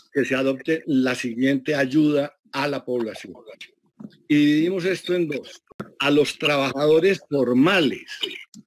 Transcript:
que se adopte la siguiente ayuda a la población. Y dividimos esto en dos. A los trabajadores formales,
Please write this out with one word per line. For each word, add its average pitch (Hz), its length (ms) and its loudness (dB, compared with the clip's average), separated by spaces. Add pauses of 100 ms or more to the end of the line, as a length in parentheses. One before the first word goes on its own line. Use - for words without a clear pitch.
(120)
que 135 140 0
se 131 100 -2
adopte 135 500 -2
la 131 300 0
siguiente 131 580 -2
ayuda 143 640 0 (140)
a 139 160 -4
la 143 160 -6
población. 110 500 -6 (960)
Y - 80 2
dividimos 170 500 2
esto 180 300 -4
en 175 120 0
dos. - 360 -12 (360)
A 143 120 0
los 147 260 2
trabajadores 147 920 2
formales, 139 840 2 (560)